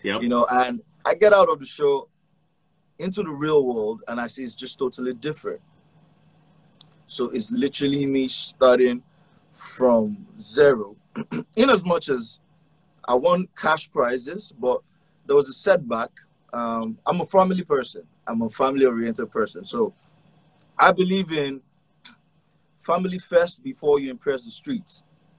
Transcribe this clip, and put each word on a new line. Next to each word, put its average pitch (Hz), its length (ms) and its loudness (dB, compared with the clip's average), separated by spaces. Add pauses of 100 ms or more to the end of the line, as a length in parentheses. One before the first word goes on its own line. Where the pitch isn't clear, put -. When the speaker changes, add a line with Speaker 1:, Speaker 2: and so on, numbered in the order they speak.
Speaker 1:
Yep. 107 180 -2
Speaker 2:
You 120 60 -2
know, 120 220 2
and 123 300 0 (240)
I 160 100 2
get 208 180 6
out 190 180 6
of 147 80 -2
the 139 80 -16
show 143 420 -2 (920)
into 190 240 -6
the 156 80 -8
real 147 340 2
world, 113 420 -4
and 120 140 -8
I 120 60 -6
see 131 180 -12
it's 117 100 -12
just - 240 -12
totally 127 360 -4
different. 117 460 -8 (1500)
So 123 240 -6
it's 117 200 -6
literally 139 560 -2
me 135 220 0
starting 127 720 2 (500)
from 113 720 0 (120)
zero. 120 560 2 (300)
<clears throat> - 320 -10
In 254 140 6
as 190 140 4
much 170 240 -2
as 120 300 -6 (680)
I 123 100 0
won 180 420 2
cash 156 340 -2
prizes, 131 640 -4
but 123 300 -2 (440)
there 139 80 2
was 143 140 4
a 135 40 -12
setback. 123 580 0 (420)
Um, 113 540 -6
I'm 175 140 0
a - 40 -4
family 185 400 2
person. 127 380 -4 (240)
I'm 117 160 -4
a 110 80 -4
family-oriented 127 800 0
person. 104 340 -6
So 107 300 -4 (840)
I 180 140 6
believe 185 400 -2
in 139 280 -4 (1160)
family 185 400 -2
first 175 440 2
before 143 380 2
you 135 100 -6
impress 127 340 -4
the 117 60 -16
streets. - 520 -10 (360)